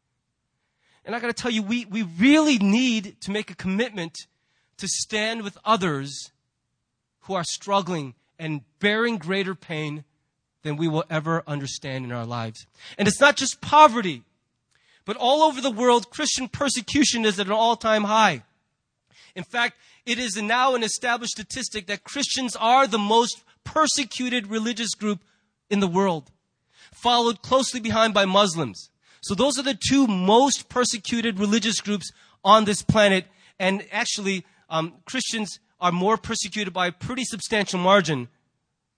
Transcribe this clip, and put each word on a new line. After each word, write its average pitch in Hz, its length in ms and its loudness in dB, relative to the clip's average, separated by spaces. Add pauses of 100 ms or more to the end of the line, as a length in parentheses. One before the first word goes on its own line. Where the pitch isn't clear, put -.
(1040)
And 208 100 -6
I 240 40 -6
gotta 233 140 -4
tell 240 180 -4
you, 220 100 -2
we, 220 240 -4
we 208 160 -4
really 262 560 4
need 214 640 2
to 196 100 -6
make 214 200 -4
a 175 40 -18
commitment 190 640 -4 (600)
to 190 100 -10
stand 220 560 -4
with 202 200 -10
others 151 680 -2 (880)
who 190 140 -6
are 175 80 -2
struggling 170 720 -4 (240)
and 156 220 -6 (180)
bearing 220 400 0
greater 190 340 -4
pain 151 500 -8 (600)
than 147 140 -4
we 165 100 0
will 156 240 0
ever 160 340 -2
understand 135 600 -8
in 120 60 -10
our 120 140 -6
lives. 117 400 -10 (320)
And 202 100 0
it's - 140 0
not 285 160 6
just - 240 -6
poverty, 226 600 4 (840)
but 214 100 -8
all 269 280 4
over 269 180 4
the 269 80 0
world, 240 400 2
Christian 262 400 -4
persecution 254 720 0
is 202 160 0
at 202 60 -4
an 190 60 -4
all-time 220 540 2
high. 202 380 2 (920)
In 185 80 -10
fact, 240 340 -4 (280)
it 233 120 -2
is 233 200 -6
now 247 360 2
an 240 100 -2
established 240 500 -4
statistic 214 540 -10
that 202 180 -10
Christians 262 500 -6
are 247 320 4
the 214 100 -2
most 214 460 2 (200)
persecuted 254 840 -2
religious 220 480 -4
group 208 240 -4 (500)
in 202 100 0
the 196 80 2
world, 175 440 0 (600)
followed 240 480 0
closely 254 380 0
behind 220 340 2
by 196 120 4
Muslims. 170 640 0 (320)
So 196 140 -6
those 262 240 2
are 277 40 -4
the 254 140 -4 (120)
two 269 180 6
most 214 640 4
persecuted 233 680 -2
religious 208 420 0
groups 202 280 -6 (340)
on 214 220 8
this 202 160 -2
planet. 196 440 4 (340)
And 190 320 -2
actually, 196 540 -4 (240)
um, 160 240 -4 (120)
Christians 220 540 -6 (200)
are 180 120 0
more 185 260 2
persecuted 208 560 -6
by 180 140 -2
a 180 60 -4
pretty 247 320 -8
substantial 196 540 -4
margin 165 500 2 (680)